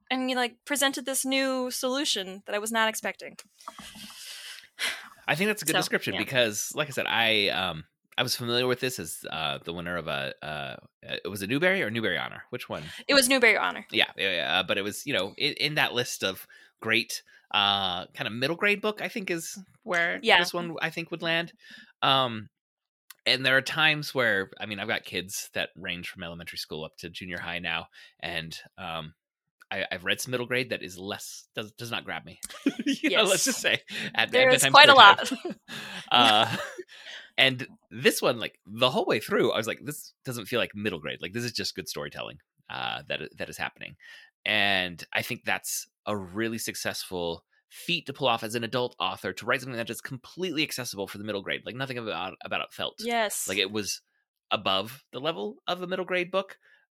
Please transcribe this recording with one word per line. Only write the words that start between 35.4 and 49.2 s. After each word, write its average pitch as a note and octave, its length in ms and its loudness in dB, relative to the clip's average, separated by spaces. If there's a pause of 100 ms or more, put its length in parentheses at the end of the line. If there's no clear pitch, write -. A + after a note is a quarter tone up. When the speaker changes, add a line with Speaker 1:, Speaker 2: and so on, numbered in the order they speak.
Speaker 2:
time. D#4+ 120 -6 (280)
<laughs> - 280 -10
Uh, A#2 460 6 (400)
Speaker 1:
<laughs> - 400 -18
Speaker 2:
and C3 280 4 (240)
this C#3 320 2
one, C3+ 180 2
like, - 260 -8
the A2+ 240 2
whole A3 160 0
way A#2+ 140 2
through, - 320 2
I - 60 0
was A2 100 -2
like, F#2 160 -4
"This - 300 -12 (120)
doesn't A#2+ 220 -8
feel A#2+ 120 0
like F#2+ 160 -2
middle G2+ 240 -2
grade. C2 220 -8
Like, E2+ 120 -8
this A#2+ 120 -2
is A#2 80 -4
just - 220 -4
good F#2 120 -8
storytelling, C#2 500 -8 (320)
uh, A#1+ 380 -6
that, C#2+ 140 -4 (160)
that E2 120 -8
is D#2 80 -12
happening." - 380 -8 (500)
And G2 560 2 (120)
I A2+ 80 0
think A#2+ 240 -6
that's - 420 -4 (180)
a G#2+ 120 -2
really G#2+ 400 -4
successful F2+ 880 -6 (240)
feat - 380 -6
to C3 60 -8
pull C3 140 -2
off A#2 160 2
as A2 120 -4
an A#2 100 -4
adult B2 340 -2
author, F#2 340 -4